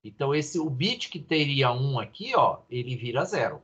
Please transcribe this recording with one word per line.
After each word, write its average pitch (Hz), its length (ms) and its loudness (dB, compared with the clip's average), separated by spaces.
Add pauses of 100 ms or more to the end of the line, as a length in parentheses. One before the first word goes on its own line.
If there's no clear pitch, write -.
Então, 139 300 -2
esse, 151 240 -2
o 156 100 0
bit 185 400 -2
que 170 100 -10
teria 139 520 2
um 127 280 0
aqui, 226 360 -6
ó, 120 340 4
ele 123 260 -4
vira 120 300 -2
zero 113 380 -2